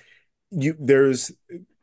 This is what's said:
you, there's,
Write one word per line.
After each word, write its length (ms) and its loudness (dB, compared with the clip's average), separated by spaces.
you, 300 -4
there's, 520 2